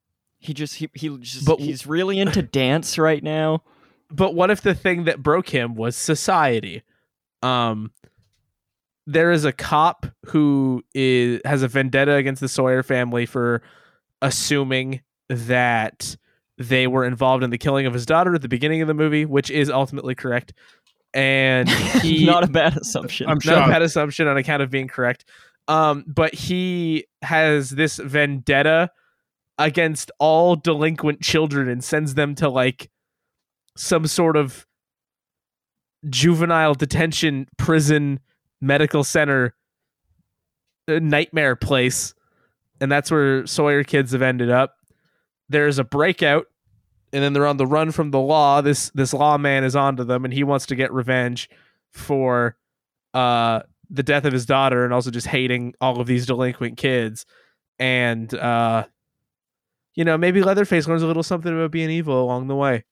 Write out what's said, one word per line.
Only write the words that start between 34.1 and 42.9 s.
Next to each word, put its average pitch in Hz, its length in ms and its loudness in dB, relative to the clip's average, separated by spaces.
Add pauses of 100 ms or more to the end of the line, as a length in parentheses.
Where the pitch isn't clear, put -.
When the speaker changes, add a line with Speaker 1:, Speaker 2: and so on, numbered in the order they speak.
Speaker 2:
of 139 300 -2 (1400)
juvenile 160 640 2
detention, 147 720 -2 (100)
prison, 147 640 2 (400)
medical 143 440 2
center, 139 500 2 (1300)
uh, 160 120 0
nightmare 147 560 0
place. - 580 -2 (680)
And 139 120 -2